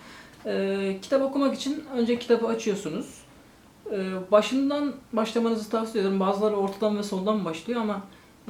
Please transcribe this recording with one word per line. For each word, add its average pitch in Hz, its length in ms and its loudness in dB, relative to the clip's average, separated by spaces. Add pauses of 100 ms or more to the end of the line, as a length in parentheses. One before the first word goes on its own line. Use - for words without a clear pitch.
(460)
Ee, 196 560 -2
kitap 269 200 2
okumak 269 320 2
için 285 300 -6 (100)
önce 233 240 2
kitabı 226 280 2
açıyorsunuz. 214 760 -4 (680)
Ee, 190 200 -2 (180)
başından 269 640 4 (180)
başlamanızı 226 580 0
tavsiye 220 340 0
ederim. 196 160 2
Bazıları 202 360 2
ortadan 202 420 0
ve 202 40 -2
sondan 202 420 0
başlıyor 220 360 -4
ama 208 200 -2 (500)